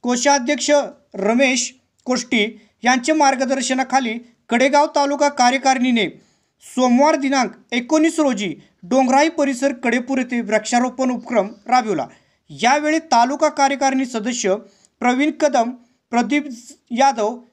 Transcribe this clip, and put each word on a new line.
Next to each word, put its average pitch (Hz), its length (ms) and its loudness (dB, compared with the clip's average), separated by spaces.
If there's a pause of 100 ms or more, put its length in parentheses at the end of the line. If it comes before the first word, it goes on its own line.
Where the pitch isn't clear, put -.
कोषाध्यक्ष 269 680 0 (440)
रमेश 240 600 0 (300)
कोष्टी 233 560 -2 (240)
यांच्या 254 300 2
मार्गदर्शनाखाली 262 1040 -2 (300)
कडेगाव 277 380 2 (100)
तालुका 285 320 0
कार्यकारिणीने 254 920 0 (380)
सोमवार 254 540 2
दिनांक 269 360 -2 (220)
एकोणीस 311 460 0
रोजी 208 380 -2 (260)
डोंगराई 262 460 2
परिसर 277 440 -2
कडेपूर 254 460 -2
येथे 247 220 -4
वृक्षारोपण 240 720 -2
उपक्रम 220 380 -2 (180)
राबविला. 214 400 0 (420)
यावेळी 294 500 0
तालुका 285 500 2
कार्यकारिणी 277 580 0
सदस्य 220 500 -4 (440)
प्रवीण 254 300 0
कदम, 269 400 0 (400)
प्रदीप 285 380 0 (420)
यादव 240 500 0 (120)